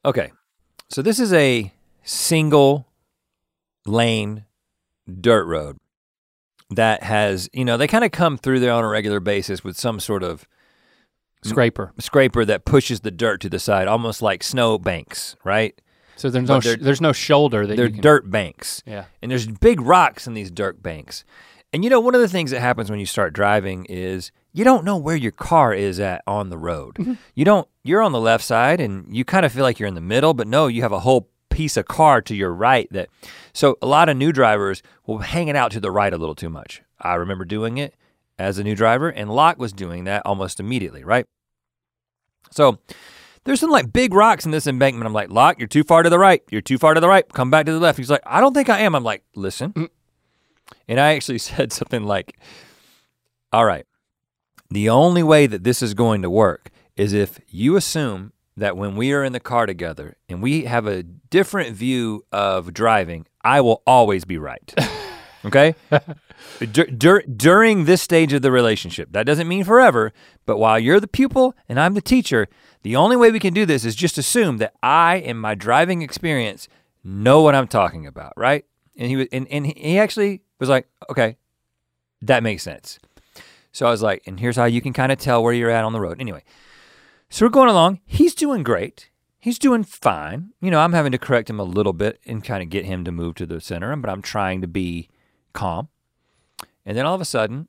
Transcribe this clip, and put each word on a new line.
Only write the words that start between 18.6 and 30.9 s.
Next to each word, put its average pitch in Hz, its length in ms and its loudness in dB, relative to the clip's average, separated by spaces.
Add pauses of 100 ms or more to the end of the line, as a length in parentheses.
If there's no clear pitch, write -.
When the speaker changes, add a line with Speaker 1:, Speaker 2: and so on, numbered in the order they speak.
Speaker 2:
Yeah. 101 180 -14 (160)
Speaker 1:
And 120 100 -10
there's 123 160 -4
big 156 340 2
rocks 151 460 2
in 120 80 -12
these 101 160 -10
dirt 92 320 -6
banks. 80 420 -14 (480)
And 170 120 -2
you 247 60 0
know, 254 100 6
one 247 140 0
of 247 60 6
the 226 80 2
things 170 240 -4
that 123 80 -4
happens 120 300 -2
when 104 100 -6
you 98 60 -8
start 90 280 -4
driving 98 520 0
is 92 440 -8 (220)
you 190 120 -4
don't 247 200 4
know 196 120 -2
where 160 200 -4
your 120 160 -4
car 143 420 2
is 98 260 -4
at 92 260 -4
on 101 220 -6
the 87 100 -12
road. 80 360 -8
Speaker 2:
Mm-hmm. 226 180 -6 (220)
Speaker 1:
You 143 100 0
don't, 196 240 2 (160)
you're 196 180 2
on 190 100 0
the 120 80 -2
left 113 240 2
side 131 360 2
and 98 340 -8
you 123 100 -2
kinda 180 240 0
feel 120 140 -2
like 123 160 0
you're 107 100 -4
in 95 60 -6
the 85 60 -10
middle, 127 340 0
but - 140 -4
no, 139 180 2
you 117 160 -2
have 113 100 -2